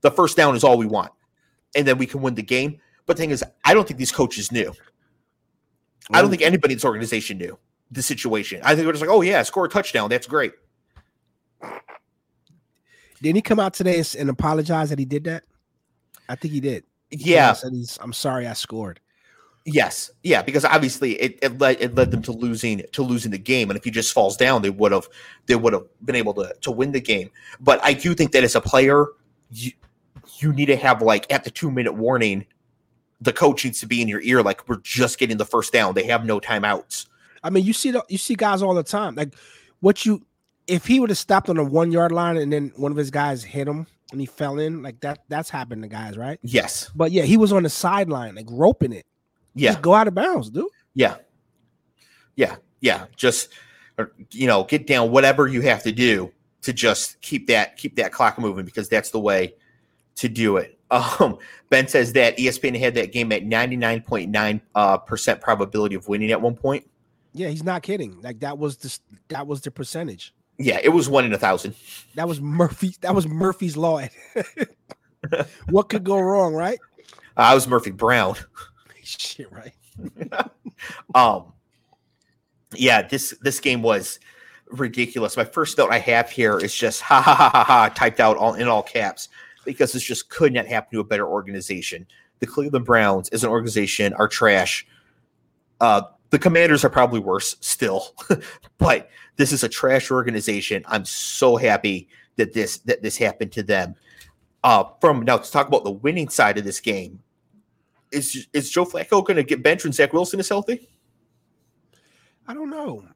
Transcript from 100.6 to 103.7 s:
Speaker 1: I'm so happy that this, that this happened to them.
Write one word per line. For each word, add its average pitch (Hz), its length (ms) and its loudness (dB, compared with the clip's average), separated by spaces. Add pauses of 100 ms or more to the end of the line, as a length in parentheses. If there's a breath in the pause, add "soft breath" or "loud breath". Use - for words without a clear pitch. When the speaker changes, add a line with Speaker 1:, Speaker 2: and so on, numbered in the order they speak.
Speaker 1:
I'm 107 160 -4
so - 540 0
happy 104 500 0 (300 soft breath)
that 104 160 0
this, 107 260 -4
that - 220 -2
this 107 160 -6
happened 107 360 -2
to 110 100 -8
them. 92 320 -2 (680 soft breath)